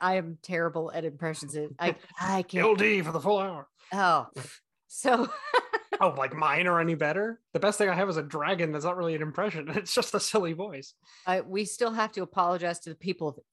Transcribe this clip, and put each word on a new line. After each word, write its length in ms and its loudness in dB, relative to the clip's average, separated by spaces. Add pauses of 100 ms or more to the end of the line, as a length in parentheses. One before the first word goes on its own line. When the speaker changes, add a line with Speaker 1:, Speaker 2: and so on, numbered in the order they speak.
Speaker 1:
I 140 2
am 260 -4
terrible 520 -2
at 120 -4
impressions. 500 -6
It, 140 -6 (100)
I, 160 0 (120)
Speaker 2:
<laughs> 120 -16
Speaker 1:
I 220 0
can't. 240 0
Speaker 2:
L 100 6
D 280 4
for 100 -4
the 80 -2
full 180 2
hour. 280 -6 (260)
Speaker 1:
Oh, 420 4
pff. 220 -12 (300)
So 460 2
<laughs> 60 -10 (600)
Speaker 2:
Oh, 160 4
like, 180 0
mine 320 2
are 140 4
any 140 2
better? 440 0 (140)
The 80 0
best 160 2
thing 100 4
I 80 2
have 140 2
is 80 -2
a 60 0
dragon 500 -2
that's 100 -4
not 140 0
really 180 -2
an 60 -4
impression. 480 -4
<laughs> 60 -6
It's 180 -2
just 200 2
a 60 0
silly 320 0
voice. 420 -10 (320)
Speaker 1:
Uh, 220 2
we 160 -2
still 300 -2
have 200 -2
to 80 -4
apologize 600 0
to 80 -14
the 80 -12
people 320 -4
of 100 -8 (140)